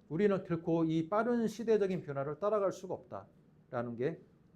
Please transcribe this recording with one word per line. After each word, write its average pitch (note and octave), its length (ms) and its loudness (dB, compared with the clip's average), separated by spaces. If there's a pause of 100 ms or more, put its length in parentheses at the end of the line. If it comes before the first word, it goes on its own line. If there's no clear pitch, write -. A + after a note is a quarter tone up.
우리는 F#3+ 360 4
결코 E3 400 0
이 D#3+ 240 0
빠른 A3+ 400 2
시대적인 G3+ 540 0
변화를 C#3+ 360 -6
따라갈 G3+ 320 2
수가 F#3 240 -8
없다라는 A#2 1000 -10
게 D3+ 240 -2 (360)